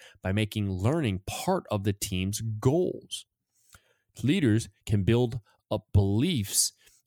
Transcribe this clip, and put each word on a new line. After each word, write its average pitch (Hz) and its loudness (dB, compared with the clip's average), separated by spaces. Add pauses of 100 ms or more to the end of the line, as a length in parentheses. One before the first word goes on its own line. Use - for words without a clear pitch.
(220)
by 92 -2
making 104 0
learning 104 0
part - -4
of 104 -2
the 104 2
team's 95 -4
goals. 113 -2 (1000)
Leaders 123 2 (180)
can 104 0
build 117 2 (320)
up 107 -6
beliefs 104 2 (340)